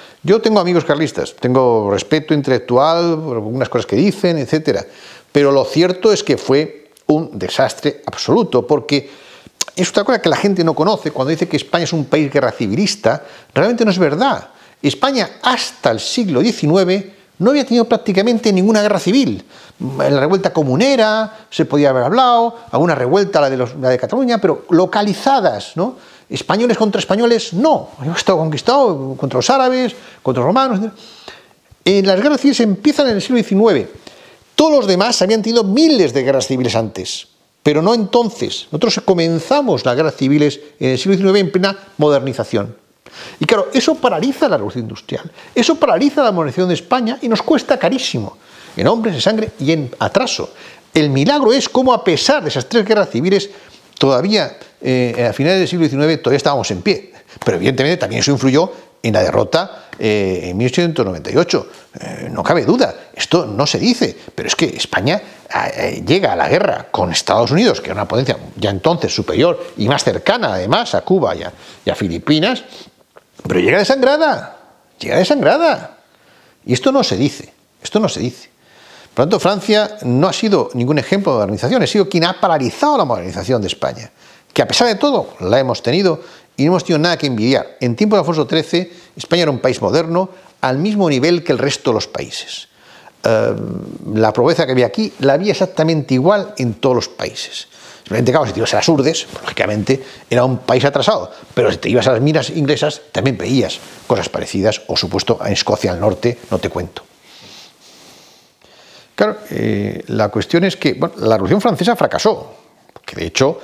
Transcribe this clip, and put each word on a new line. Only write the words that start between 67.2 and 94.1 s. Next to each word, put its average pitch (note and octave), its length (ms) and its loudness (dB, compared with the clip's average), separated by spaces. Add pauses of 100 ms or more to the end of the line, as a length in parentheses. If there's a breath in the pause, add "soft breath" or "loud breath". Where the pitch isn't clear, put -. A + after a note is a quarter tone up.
Unidos, F3 300 2
que - 60 -12
era F#2+ 80 -6
una G2+ 120 -6
potencia B2+ 300 -2 (200)
ya G2 140 -2
entonces B2 420 0
superior C3 640 -2
y G#2+ 100 -2
más C#3+ 160 0
cercana D3+ 500 -2
además B2 400 -2
a G2+ 60 0
Cuba D3 340 0
y - 80 -10
a, F2 100 -12 (320 loud breath)
y - 60 -2
a - 40 0
Filipinas, D3+ 680 -2 (840 loud breath)
pero - 140 0
llega F#3+ 180 4
desangrada, C4+ 800 0 (400)
llega - 180 -2
desangrada. C4+ 800 2 (680 soft breath)
Y - 60 0
esto B2+ 180 2
no C4 140 2
se - 120 -2
dice, - 360 -4 (300)
esto - 180 -2
no G#3 80 0
se - 120 -8
dice. - 300 -8 (640 loud breath)
Por B2 100 2
lo E3 60 -2
tanto, A#3+ 100 2
Francia G#3 640 0
no C3 260 2
ha - 40 -4
sido G3+ 420 0
ningún C3 240 0
ejemplo F#3+ 340 0
de B2 60 2
modernización, A2+ 440 0
ha C#3 40 0
sido G3+ 220 2
quien E3 160 0
ha F3+ 160 -2
paralizado F3+ 580 0
la F#3+ 60 2
modernización G2+ 580 -4
de F#2 60 -4
España, F#2 420 -8 (420 soft breath)
que - 100 0
a - 60 -2
pesar A#3+ 200 2
de G#3+ 80 0
todo C4+ 440 -2
la G2 180 2
hemos B2+ 240 -2
tenido E3 380 0 (360 loud breath)
y C3+ 80 0
no E3 80 4
hemos F#3 100 2
tenido D#3+ 160 0
nada E3+ 180 2
que D3 120 -4
envidiar. A#2+ 520 0
En A#2+ 140 0
tiempo G#3 220 2
de G3 40 4
Alfonso D#3 260 0
trece, E3 440 -2 (260 loud breath)
España - 260 -2
era D#3 100 2
un A#2 80 -4
país B2+ 200 -2
moderno E3 500 0 (300 loud breath)
al B2+ 180 -2
mismo G3+ 300 0
nivel D#3 360 2
que - 80 0
el B2 60 0
resto C3+ 320 -2
de A2+ 40 2
los G2+ 140 -2
países. - 600 -12 (540 loud breath)
Eh, A2 320 2 (600)